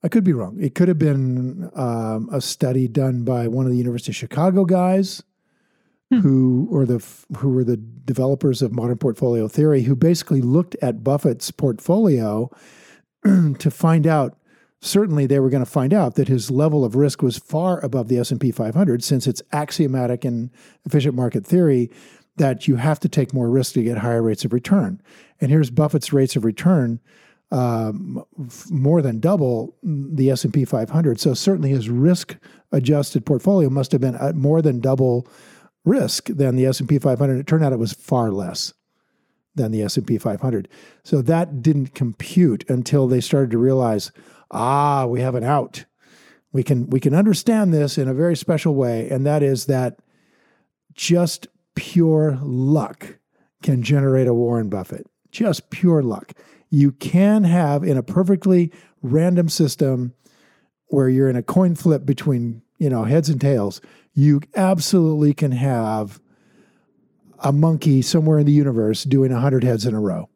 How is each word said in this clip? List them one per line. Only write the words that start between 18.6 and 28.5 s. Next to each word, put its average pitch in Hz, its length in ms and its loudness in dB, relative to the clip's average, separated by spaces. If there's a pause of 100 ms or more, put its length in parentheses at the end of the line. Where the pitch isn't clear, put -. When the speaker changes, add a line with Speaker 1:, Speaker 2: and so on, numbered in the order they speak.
Speaker 1:
hundred, 143 280 2
since 131 240 0
it's 123 140 -4 (100)
axiomatic 131 720 -2
in 120 260 -4 (360)
efficient 143 300 0
market 127 300 -2
theory 143 440 2 (480)
that 131 320 0
you 135 80 4
have 147 240 0
to - 80 -2
take 139 240 -2
more 123 160 0
risk 127 240 0
to 123 100 0
get 117 140 -2
higher 117 240 -2
rates 110 240 -2
of 107 80 -2
return. 123 480 0 (400)
And 135 100 -2
here's 147 200 2
Buffett's 147 420 0
rates 135 240 2
of 110 80 -2
return, 120 560 0 (500)
um, 113 720 -4 (220)
f-, - 260 -20